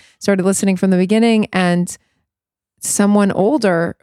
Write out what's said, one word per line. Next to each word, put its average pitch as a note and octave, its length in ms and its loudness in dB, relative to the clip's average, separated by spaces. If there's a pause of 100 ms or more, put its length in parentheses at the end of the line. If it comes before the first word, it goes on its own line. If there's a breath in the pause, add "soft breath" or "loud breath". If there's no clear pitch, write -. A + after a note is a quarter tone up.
(200 soft breath)
started F#3+ 240 0
listening F#3+ 320 0
from F#3+ 140 0
the F#3 80 2
beginning, A3 560 2
and F3 420 -2 (840)
someone G3+ 500 0
older F#3+ 720 0